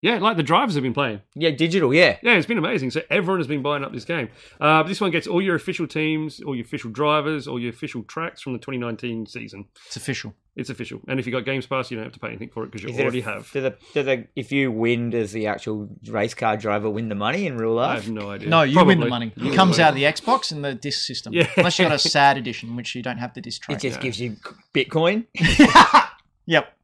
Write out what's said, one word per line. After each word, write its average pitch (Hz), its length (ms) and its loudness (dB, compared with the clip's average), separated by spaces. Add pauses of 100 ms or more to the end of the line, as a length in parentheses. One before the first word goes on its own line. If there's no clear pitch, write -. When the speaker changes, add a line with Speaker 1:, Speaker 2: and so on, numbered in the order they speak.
Speaker 1:
Yeah, 220 140 2
like, 202 180 2
the 165 60 0
drivers 180 320 2
have 143 80 0
been 127 140 -2
playing. 117 260 -2 (140)
Speaker 2:
Yeah, 160 160 2
digital, 160 420 2
yeah. 160 300 6
Speaker 1:
Yeah, 240 100 4
it's 170 140 2
been 233 100 0
amazing. 156 320 -2
So 151 120 -4 (100)
everyone 185 280 0
has 151 60 -2
been 139 160 -4
buying 143 220 -2
up - 100 -10
this 127 100 -10
game. 151 260 -4 (300)
Uh, 156 220 6
but 151 60 0
this 190 120 -6
one 190 120 0
gets 156 160 -2
all 175 160 0
your 190 100 0
official 170 320 -4
teams, 156 560 -4
all 143 140 -6
your 117 100 -8
official 135 240 -10
drivers, 147 580 -2
all 127 120 -8
your 120 100 -6
official 120 340 -10
tracks - 380 -10
from 131 120 -8
the 120 60 -8
twenty 135 200 -10
nineteen 117 460 -8
season. 101 400 -16 (220)
Speaker 3:
It's - 100 -12
official. 120 360 -8 (200)
Speaker 1:
It's 139 160 -10
official. 120 380 -12
And 131 100 -4
if 127 80 -4
you 123 60 -6
got 120 140 -4
Games 135 200 -4
Pass, 131 260 -6
you 120 60 -8
don't 110 60 -8
have - 100 -12
to - 60 -20
pay 113 80 -10
anything 113 220 -12
for 113 160 -10
it - 80 -18
'cause 101 100 -12
you 110 60 -10
Speaker 2:
Is 120 80 -8
it - 20 -4
a 139 40 2
Speaker 1:
already 127 160 -2
Speaker 2:
f-, 104 60 -8
Speaker 1:
have. 107 280 -10
Speaker 2:
do 139 80 -2
the, 131 160 -4 (160)
do 143 100 0
the, 127 320 -2
if 131 160 -8
you 139 180 2
win, 117 420 0
does 110 200 -2
the 107 160 -4
actual 107 400 -6 (220)
race 110 240 -2
car 110 240 -2
driver 104 320 -2
win 110 180 -4
the 107 80 -6
money 127 300 -2
in 139 120 -6
real 113 220 0
Speaker 1:
I 120 140 0
Speaker 2:
life? 113 100 -6
Speaker 1:
have 113 100 -8
no 104 180 -8
idea. 101 180 -8
Speaker 3:
No, 165 140 6
you 151 200 6
win 180 160 6
the - 80 0
Speaker 1:
Probably. 117 240 -4
Speaker 3:
money. - 60 -20
It 135 180 -2
comes 180 240 6
out 160 120 8
of 135 40 -2
the 135 80 0
Xbox 226 480 0
and 143 140 -8
the 135 100 -4
disc 139 300 -6
system. - 260 -10
Speaker 1:
Yeah. 170 240 2
Speaker 3:
Unless 175 240 2
you 185 60 6
got 156 100 2
a 131 40 -2
sad 139 380 6
edition, 117 380 -8
which 123 200 -8
you 123 60 -8
don't 120 180 -6
have 123 140 -8
the 131 60 -14
disc - 220 -12
tray. - 140 -6
Speaker 2:
It 127 60 -8
just 131 180 -4
Speaker 1:
Yeah. - 40 -8
Speaker 2:
gives 120 160 -6
you 117 160 -6 (380)
Bitcoin? 165 640 0
Speaker 3:
<laughs> - 720 8 (400)
Yep. 165 260 2 (100)